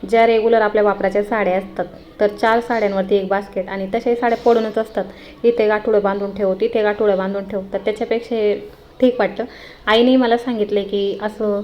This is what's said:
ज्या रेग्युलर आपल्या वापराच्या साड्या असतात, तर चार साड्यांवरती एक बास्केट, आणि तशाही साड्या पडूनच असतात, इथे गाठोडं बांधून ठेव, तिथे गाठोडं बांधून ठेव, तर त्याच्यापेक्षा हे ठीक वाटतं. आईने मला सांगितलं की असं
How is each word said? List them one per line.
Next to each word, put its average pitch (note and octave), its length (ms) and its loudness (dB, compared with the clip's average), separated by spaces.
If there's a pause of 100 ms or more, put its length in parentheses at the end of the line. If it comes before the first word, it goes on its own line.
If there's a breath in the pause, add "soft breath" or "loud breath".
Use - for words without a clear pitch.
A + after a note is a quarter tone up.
(100)
ज्या A3+ 160 4
रेग्युलर A3+ 340 4
आपल्या G#3 220 2
वापराच्या G3 420 0
साड्या G3 340 0
असतात, F#3+ 260 -6 (360)
तर G#3 160 2
चार A3+ 240 2
साड्यांवरती G3+ 560 -2
एक G3 120 0
बास्केट, G3 400 -4
आणि F#3+ 260 -8
तशाही A#3 220 0
साड्या A#3 220 0
पडूनच A3+ 400 2
असतात, G#3+ 260 -4 (400 loud breath)
इथे A#3 220 4
गाठोडं G#3+ 360 2
बांधून G3+ 340 -2
ठेव, F#3+ 180 0
तिथे A3 280 -2
गाठोडं G#3 360 2
बांधून G3 300 -4
ठेव, G3 140 -4 (100)
तर G3 60 -4
त्याच्यापेक्षा A3+ 560 -4
हे G#3 240 0 (420)
ठीक B3 200 4
वाटतं. G3 240 -2 (420 loud breath)
आईने A#3+ 300 4
मला A#3 220 4
सांगितलं G#3 440 -2
की G3+ 400 -4
असं G#3 420 -4